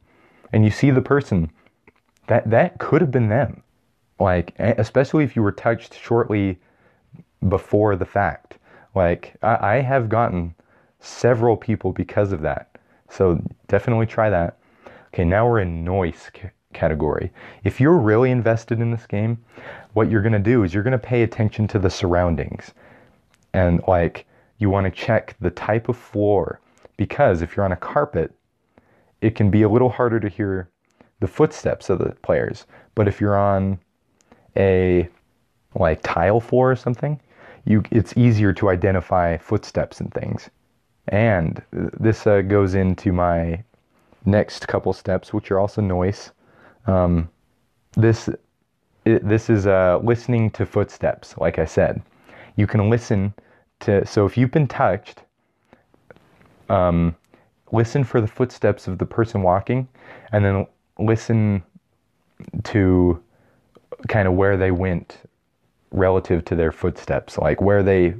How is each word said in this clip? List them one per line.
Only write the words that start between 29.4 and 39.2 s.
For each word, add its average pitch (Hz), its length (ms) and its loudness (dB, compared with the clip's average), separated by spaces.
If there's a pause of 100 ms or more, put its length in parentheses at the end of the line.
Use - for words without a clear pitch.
be 104 140 4
a 104 60 4
little 127 200 4
harder 113 300 -2
to 101 100 -4
hear 95 400 -6 (500)
the - 80 -2
footsteps - 600 -2
of 92 100 0
the - 120 -4 (100)
players. - 440 -4 (280)
But 104 140 0
if 101 120 -4
you're 101 180 0
on 98 420 0 (760)
a, 92 540 2 (680)
like, 82 280 0
tile 98 360 0
floor 127 320 0
or 127 40 0
something, 135 440 -6 (460)
you, 104 260 2
it's - 260 0
easier 107 360 4
to 98 160 0
identify 90 680 0